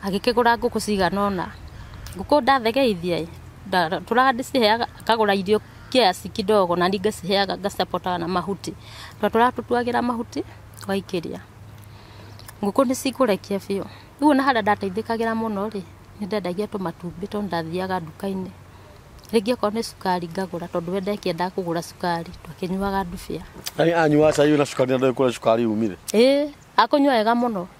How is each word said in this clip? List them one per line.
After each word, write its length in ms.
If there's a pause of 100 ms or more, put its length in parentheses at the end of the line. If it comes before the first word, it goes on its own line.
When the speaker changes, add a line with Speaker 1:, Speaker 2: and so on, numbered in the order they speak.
Speaker 1:
Agĩkĩgũra 540
ngũkũ 260
cigana 440
ũna. 180 (680)
Ngũkũ 260
ndathegeithia 800
ĩ, 40 (420)
nda-, 380
tũraga 280
ndĩciheaga, 520 (140)
akagũra 340
irio 260 (300)
kiasi 380
kidogo, 480
na 120
niĩ 120
ngaciheaga, 560
ngacipotaga 600
na 100
mahuti. 460 (460)
Twa 80
tũratũtuagĩra 720
mahuti, 420 (380)
tũgaikĩria. 560 (1200)
Ngũkũ 240
nĩ 80
cikũrekia 640
biũ. 260 (360)
Rĩu 100
ona 160
harĩa 160
ndateithĩkagĩra 720
mũno 360
rĩ, 120 (380)
nĩ 60
ndendagia 400
tũmatumbĩ, 640
tondũ 160
ndathiaga 540
nduka-inĩ. 500 (840)
Rĩngĩ 220
okorwo 260
nĩ 100
cukari 380
ngagũra, 440
tondũ 220
we 60
ndekendaga 540
kũgũra 280
cukari, 480 (120)
twakĩnyuaga 640
ndubia. 380 (360)
Speaker 2:
Yaani 140
anyua 400
cai 240
na 100
cukari, 260
na 60
ndoĩ 140
kũrĩa 220
cukari 320
umire? 300 (160)
Speaker 1:
Ĩĩ, 380 (260)
akũnyua 380
wega 200
mũno. 320 (140)